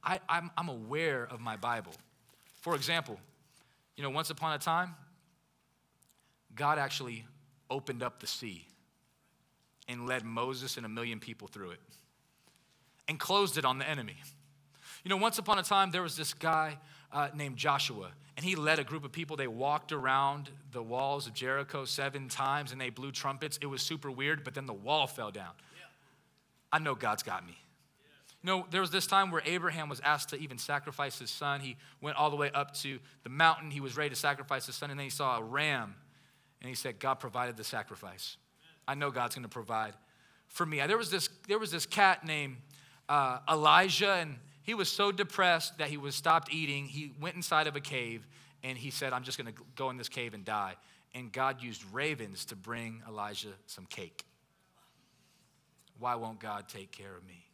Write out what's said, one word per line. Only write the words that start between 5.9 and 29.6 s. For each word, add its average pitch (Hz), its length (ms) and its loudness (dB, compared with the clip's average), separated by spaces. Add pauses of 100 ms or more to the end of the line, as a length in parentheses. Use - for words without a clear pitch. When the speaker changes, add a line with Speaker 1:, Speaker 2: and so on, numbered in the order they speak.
Speaker 1:
God 147 240 4
actually 123 480 -4 (420)
opened 135 320 -2
up 123 180 -4
the - 80 -8
sea 92 400 -8 (1200)
and 120 200 -8
led 123 180 0
Moses 123 520 -4
and 120 80 -8
a 107 40 -8
million 113 300 -6
people - 280 -14
through 95 240 -12
it 85 80 -14 (1300)
and 156 120 -6
closed 190 400 4
it 143 60 0
on 131 120 4
the 135 100 -2
enemy. 123 300 -4 (840)
You 185 60 -8
know, 196 80 4
once 220 200 4
upon 202 220 4
a 175 40 0
time, 196 280 6
there 180 100 0
was 165 160 -4
this 156 160 -2
guy, 156 460 2 (320)
uh, 143 240 0
named 139 220 -4
Joshua, 117 540 0 (240)
and 156 100 -6
he 185 100 2
led 156 240 4
a 143 40 0
group 147 200 -6
of 131 80 -10
people. 160 240 -6
They 135 120 -2
walked 139 440 0
around 139 580 2 (220)
the 120 120 -6
walls 135 420 0
of 117 80 -10
Jericho 135 520 -2
seven 139 440 -4
times, 139 420 0
and 131 80 -10
they 127 100 -2
blew 127 220 -8
trumpets. 139 500 -4
It 147 40 -6
was 139 160 -4
super 143 300 -4
weird, 143 320 0
but 127 100 -10
then 135 120 -6
the 120 80 -8
wall 131 340 2
fell 107 240 -6
down. 92 220 -12 (220)
Speaker 2:
Yeah. - 100 -20 (840)
Speaker 1:
I 156 80 4
know 147 160 0
God's 107 280 0
got 92 220 -6
me. 87 120 -18
Speaker 2:
Yeah. - 480 -20 (360)
Speaker 1:
You 185 180 2
know, 185 100 -6
there 180 120 2
was 175 100 0
this 185 160 2
time 196 240 6
where 160 140 2
Abraham 165 440 0